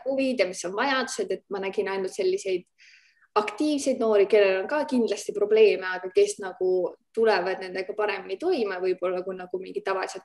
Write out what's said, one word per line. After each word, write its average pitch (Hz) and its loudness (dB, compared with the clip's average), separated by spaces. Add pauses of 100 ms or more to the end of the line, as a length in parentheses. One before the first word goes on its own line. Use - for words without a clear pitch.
huvid 269 0
ja 185 4
mis 180 -8
on 180 -4
vajadused, 247 -2
et 190 -6
ma 196 -6
nägin 196 -4
ainult 190 -4
selliseid 185 -2 (720)
aktiivseid 277 0
noori, 214 4
kellel 196 6
on 196 -4
ka 294 0
kindlasti 220 0
probleeme, 202 4
aga 185 -6
kes 202 4
nagu 185 0 (200)
tulevad 190 2
nendega 185 -8
paremini 196 -4
toime 240 -2
võib-olla 180 -2
kui 190 -6
nagu 180 -10
mingid 185 -8
tavalised 190 -4